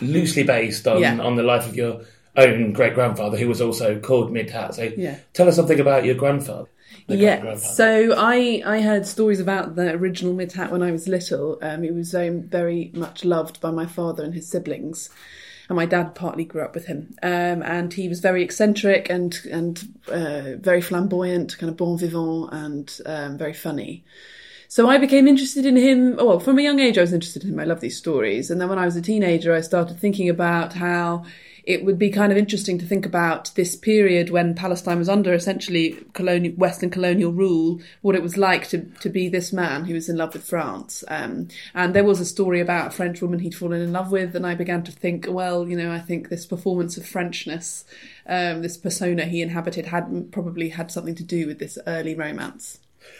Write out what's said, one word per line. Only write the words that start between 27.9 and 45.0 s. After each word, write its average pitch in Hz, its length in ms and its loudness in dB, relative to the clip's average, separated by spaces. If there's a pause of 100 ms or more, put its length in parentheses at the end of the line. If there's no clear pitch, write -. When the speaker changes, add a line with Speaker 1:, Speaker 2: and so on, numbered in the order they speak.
Speaker 2:
stories. 123 520 -2
And 170 80 -2
then 180 120 -2
when 190 80 0
I 180 80 0
was 175 100 0
a 170 60 -4
teenager, 170 500 2
I 165 80 4
started 170 380 -2
thinking 196 320 0
about 170 420 0
how 175 540 -2 (380)
it 180 200 0
would 190 140 2
be 202 100 4
kind 202 240 4
of 196 60 4
interesting 202 400 0
to 175 80 -6
think 196 180 0
about 170 500 -2
this 175 220 0
period 185 540 4
when 170 240 2
Palestine 175 440 -2
was 170 120 0
under 196 240 4
essentially 175 640 0 (160)
colonial, 175 400 0
Western 180 340 0
colonial 175 440 0
rule, 170 500 0 (180)
what 196 140 2
it 180 80 0
was 175 160 -4
like 185 320 2
to, 196 80 -2 (220)
to - 100 -4
be 185 180 -2
this 175 240 -4
man 165 320 -2
who 175 80 -6
was 165 160 -6
in 170 80 -2
love 160 160 -4
with - 100 -12
France. 139 640 -8
Um, 151 420 -8 (260)
and 180 200 0
there 202 80 6
was 202 160 4
a 180 60 -2
story 180 340 0
about 175 280 0
a - 100 -12
French 175 240 -4
woman 175 200 -2
he'd 170 140 -6
fallen 170 280 -4
in 170 100 -4
love 185 180 -4
with, 185 240 -2
and 180 120 -4
I 175 80 -2
began 175 300 -4
to - 60 -14
think, 170 380 -6